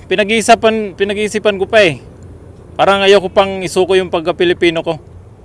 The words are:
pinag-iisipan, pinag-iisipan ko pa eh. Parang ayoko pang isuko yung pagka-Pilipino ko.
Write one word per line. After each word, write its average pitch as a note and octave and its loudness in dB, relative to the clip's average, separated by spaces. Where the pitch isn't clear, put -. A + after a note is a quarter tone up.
pinag-iisipan, G#3+ 0
pinag-iisipan G3+ -4
ko F#3 -4
pa A3 2
eh. D#3 0
Parang G3 2
ayoko F#3+ 2
pang G3 0
isuko F#3 0
yung F#3 -2
pagka-Pilipino F3 -2
ko. E3 -6